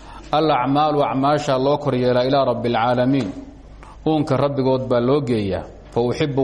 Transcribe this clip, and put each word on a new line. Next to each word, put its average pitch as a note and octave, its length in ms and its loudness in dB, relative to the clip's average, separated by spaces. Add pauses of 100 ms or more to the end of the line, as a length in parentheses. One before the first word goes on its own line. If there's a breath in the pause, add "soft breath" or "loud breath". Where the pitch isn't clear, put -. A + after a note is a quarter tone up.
(320 loud breath)
al D#3 200 2
acmaalu, C#3+ 520 2
acmaasha C3+ 560 0
loo C#3+ 180 2
kor C3+ 180 -2
yeelaa, B2 280 2
ilaa C3+ 220 2
Rabbi A#2+ 240 0
alcaalamiin, B2 600 2 (760 loud breath)
uunka D3 300 0
Rabbigood C3 500 0
baa A#2+ 120 2
loo C3+ 220 2
geeyaa. G2+ 420 -2 (280)
Fa - 100 0
uxibbu, C3 420 0